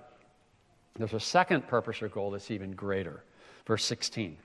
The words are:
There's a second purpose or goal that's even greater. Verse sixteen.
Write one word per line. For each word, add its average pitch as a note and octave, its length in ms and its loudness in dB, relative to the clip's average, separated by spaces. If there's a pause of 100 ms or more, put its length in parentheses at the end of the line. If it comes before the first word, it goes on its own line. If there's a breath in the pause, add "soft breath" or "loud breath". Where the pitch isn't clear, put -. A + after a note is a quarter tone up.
(960)
There's A2 160 -2
a A2 60 0
second F3 480 4
purpose A2+ 340 2
or A2 60 -2
goal G2+ 240 -4
that's G2+ 180 -8
even G2 220 -4
greater. F#2+ 520 -2 (420 loud breath)
Verse A2 180 2
sixteen. G2+ 600 -2